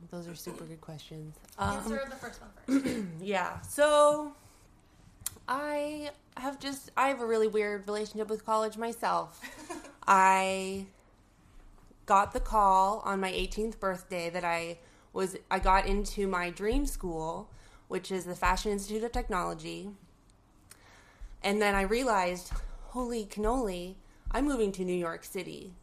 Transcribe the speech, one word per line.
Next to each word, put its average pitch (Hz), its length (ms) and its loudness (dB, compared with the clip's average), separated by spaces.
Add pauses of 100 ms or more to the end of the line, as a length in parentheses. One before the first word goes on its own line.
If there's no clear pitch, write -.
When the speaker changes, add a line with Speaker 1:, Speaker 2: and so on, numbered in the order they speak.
(120)
Speaker 1:
Those 175 160 -10
are 165 80 -12
super 170 280 -12
good 160 180 -14
questions. 156 540 -14 (240)
Speaker 2:
Answer 202 440 -2
Speaker 1:
Um, 262 60 -8
Speaker 2:
the 262 60 -12
first - 260 -12
one 214 80 -18 (160)
first. 254 480 2
Speaker 1:
<clears throat> 160 60 -12
Yeah. 180 420 -2
So 294 720 6 (1120)
I 294 640 -4 (260)
have 269 220 -6
just, 277 380 -8
I 269 120 4
have 262 120 -2
a 233 40 -2
really 220 220 4
weird 208 400 -2
relationship 214 420 -4
with 220 160 -4
college 220 320 0
myself. 202 640 -2 (540)
Speaker 2:
<laughs> - 140 -4
Speaker 1:
I 190 800 6 (1160)
got 202 280 6
the 254 60 -2
call 196 640 6
on 196 140 0
my 190 100 0
eighteenth 185 500 -4
birthday 180 500 -4
that 175 140 -4
I 170 340 -2 (360)
was, 190 240 -2 (120)
I 190 100 2
got 190 280 6
into 202 400 0
my 175 220 0
dream 220 360 0
school, 170 640 -6 (380)
which 185 240 -6
is 185 140 -2
the 175 100 -8
Fashion 185 360 2
Institute 202 320 -2
of 233 80 -4
Technology. 170 760 -4 (1500)
And 202 180 2
then 202 140 4
I 196 60 4
realized, 196 680 0 (380)
holy 240 360 -4
cannoli, 202 720 -2 (360)
I'm 262 140 2
moving 247 280 2
to 185 100 -6
New 180 120 0
York 170 280 -4
City. 180 600 -10